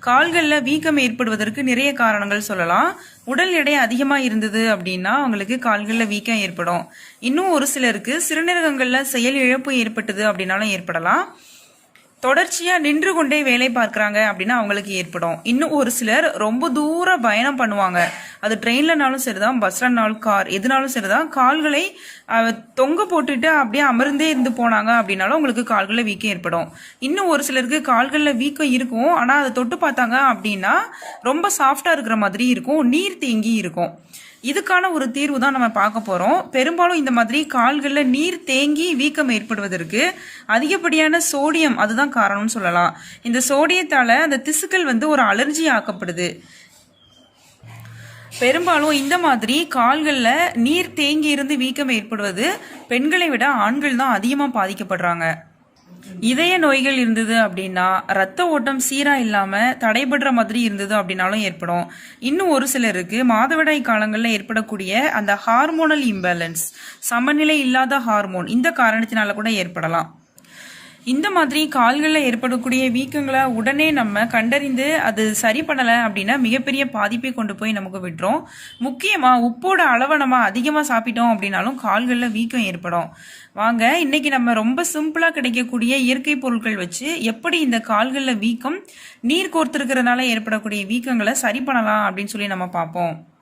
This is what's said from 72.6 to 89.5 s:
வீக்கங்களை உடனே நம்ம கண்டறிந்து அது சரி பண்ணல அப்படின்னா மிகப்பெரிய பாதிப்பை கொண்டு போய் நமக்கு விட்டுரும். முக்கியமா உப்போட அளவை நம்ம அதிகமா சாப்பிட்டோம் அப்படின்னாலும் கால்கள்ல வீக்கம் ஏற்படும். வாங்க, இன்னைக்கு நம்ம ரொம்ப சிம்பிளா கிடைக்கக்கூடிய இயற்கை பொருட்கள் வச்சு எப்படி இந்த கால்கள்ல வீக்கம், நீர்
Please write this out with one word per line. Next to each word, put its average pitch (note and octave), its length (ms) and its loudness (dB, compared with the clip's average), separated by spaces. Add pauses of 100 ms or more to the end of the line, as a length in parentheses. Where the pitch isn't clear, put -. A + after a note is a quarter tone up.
வீக்கங்களை C4 480 0 (160)
உடனே C#4 300 2 (100)
நம்ம G#3 240 0 (140)
கண்டறிந்து C4 500 0 (220)
அது A3 160 0 (180)
சரி A#3 260 2
பண்ணல C4 240 0 (140)
அப்படின்னா G#3 300 0 (100)
மிகப்பெரிய C4 380 0 (120)
பாதிப்பை A#3 380 -2
கொண்டு G#3+ 220 -4
போய் G#3+ 220 -4
நமக்கு F#3+ 280 -8
விட்டுரும். E3+ 340 -2 (460)
முக்கியமா C4+ 460 0 (160)
உப்போட F4+ 340 0 (120)
அளவை C4+ 280 2
நம்ம B3+ 160 2 (100)
அதிகமா B3+ 400 0
சாப்பிட்டோம் A#3 460 0
அப்படின்னாலும் G3+ 500 -2
கால்கள்ல A#3+ 540 0
வீக்கம் A#3 320 -2
ஏற்படும். E3+ 420 -4 (480)
வாங்க, A3+ 240 2 (220)
இன்னைக்கு C#4+ 300 0
நம்ம A#3+ 260 2
ரொம்ப B3+ 320 0
சிம்பிளா D#4 420 0
கிடைக்கக்கூடிய B3 580 0 (120)
இயற்கை C4+ 300 0 (100)
பொருட்கள் A3+ 360 -2
வச்சு F3+ 240 -8 (280)
எப்படி E4+ 340 -2
இந்த A#3 120 2 (120)
கால்கள்ல C4 440 0 (100)
வீக்கம், B3+ 340 -4 (500)
நீர் F4+ 260 0